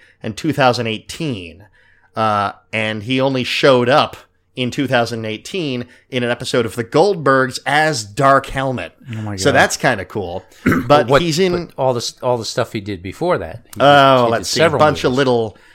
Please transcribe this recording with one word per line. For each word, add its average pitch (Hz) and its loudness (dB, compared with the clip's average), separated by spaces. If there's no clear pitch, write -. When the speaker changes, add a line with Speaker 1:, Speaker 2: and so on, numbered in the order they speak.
Speaker 1:
and 113 -10
two 156 -2
thousand 123 2
eighteen. 104 -8
Uh, 104 0
and 110 -4
he 131 -2
only 131 0
showed 123 2
up 131 2
in 127 -4
two 139 -4
thousand 117 -2
eighteen 123 -8
in 127 -4
an 120 -2
episode 123 -2
of 110 -8
The 120 -4
Goldbergs 139 2
as 147 0
Dark 135 2
Helmet. 131 -6
Speaker 2:
Oh 113 -10
my 104 -6
Speaker 1:
So 95 2
Speaker 2:
God. 127 2
Speaker 1:
that's 185 2
kinda 117 -2
cool. 92 -8
Speaker 2:
<clears throat> - -2
Speaker 1:
But 143 4
Speaker 2:
What, 135 4
Speaker 1:
he's 165 -2
in 175 0
Speaker 2:
but - -20
all 131 0
the 120 -2
s-, - -8
all 123 0
the 110 -8
stuff - -4
he 113 -6
did 98 -8
before 151 -4
that. 82 -12
He - -8
Speaker 1:
Oh, 135 6
Speaker 2:
did, 120 4
he 117 0
Speaker 1:
let's 110 -2
Speaker 2:
did - -4
Speaker 1:
see. - 0
A 156 6
Speaker 2:
several 156 2
Speaker 1:
bunch 147 2
of 143 0
Speaker 2:
movies. 127 -2
Speaker 1:
little 120 0